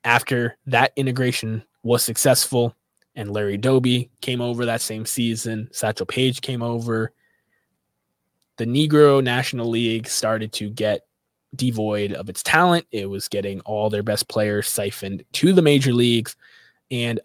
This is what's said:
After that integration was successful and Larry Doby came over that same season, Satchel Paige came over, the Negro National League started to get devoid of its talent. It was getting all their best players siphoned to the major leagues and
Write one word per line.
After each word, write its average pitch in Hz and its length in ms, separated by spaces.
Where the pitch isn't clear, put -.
After 120 600
that 127 300
integration 123 680
was 117 200
successful 120 720
and 101 160
Larry 101 260
Doby 123 520
came 123 200
over 120 240
that 117 160
same 107 240
season, 113 680
Satchel - 360
Paige 127 340
came 123 220
over, 117 480
the 113 80
Negro 143 580
National 123 460
League 117 380
started 110 460
to 104 180
get 107 300
devoid 107 580
of 101 160
its - 140
talent. 170 480
It 98 180
was 98 180
getting 98 340
all 107 280
their 104 140
best 104 240
players 104 400
siphoned 98 560
to 185 200
the 180 80
major 139 320
leagues 120 420
and 117 340